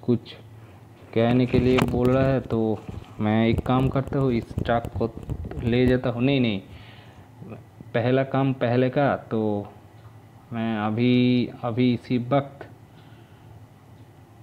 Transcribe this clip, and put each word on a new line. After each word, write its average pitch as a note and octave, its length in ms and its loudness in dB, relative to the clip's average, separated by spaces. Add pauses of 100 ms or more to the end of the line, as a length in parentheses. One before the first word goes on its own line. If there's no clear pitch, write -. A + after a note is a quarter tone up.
कुछ - 300 0 (800)
कहने A#2+ 340 2
के B2 140 2
लिए B2+ 200 4
बोल B2 300 2
रहा C3+ 160 4
है, C3+ 140 2
तो A2 380 -2 (420)
मैं A2 280 2
एक A#2 180 0
काम C3 220 2
करता C3+ 300 -2
हूँ, C3+ 140 2
इस A2+ 220 -4 (100)
truck A#2 340 -2
को A#2 120 -2 (520)
ले B2 240 2
जाता B2+ 240 2
हूँ। A#2 120 -4
नहीं, C3+ 180 4
नहीं, A2 200 0 (1300)
पहला B2+ 320 2
काम C3+ 280 0
पहले B2 360 0
का। C3 240 2 (160)
तो A2+ 100 -2 (1120)
मैं A2+ 260 -4
अभी, B2 720 2 (140)
अभी B2 300 0
इसी B2 240 -2 (100)
वक्त - 400 -2 (1700)